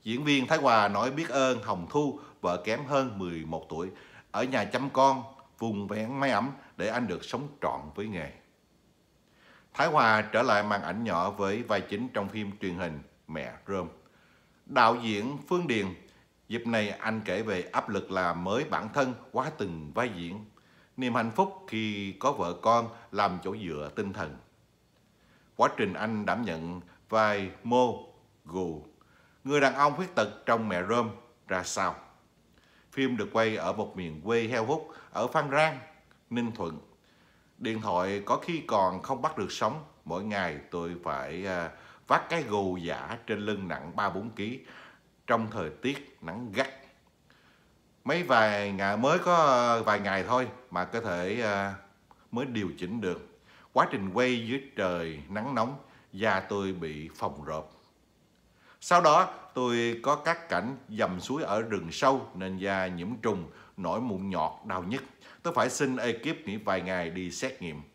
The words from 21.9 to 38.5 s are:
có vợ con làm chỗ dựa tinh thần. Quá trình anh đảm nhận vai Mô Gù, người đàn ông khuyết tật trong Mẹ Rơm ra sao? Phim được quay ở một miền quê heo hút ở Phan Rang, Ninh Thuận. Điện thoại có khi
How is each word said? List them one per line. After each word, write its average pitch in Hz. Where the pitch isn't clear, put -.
có 139
vợ 90
con 117
làm 98
chỗ 101
dựa 76
tinh 101
thần. 82
Quá 123
trình 98
anh 104
đảm 107
nhận 85
vai 104
Mô 120
Gù, 82
người 143
đàn 135
ông 143
khuyết 180
tật 107
trong 113
Mẹ 90
Rơm 113
ra 92
sao? 90
Phim 127
được 101
quay 110
ở 87
một 101
miền 80
quê 117
heo 120
hút 151
ở 113
Phan 147
Rang, 151
Ninh 117
Thuận. 82
Điện 113
thoại 98
có 127
khi 160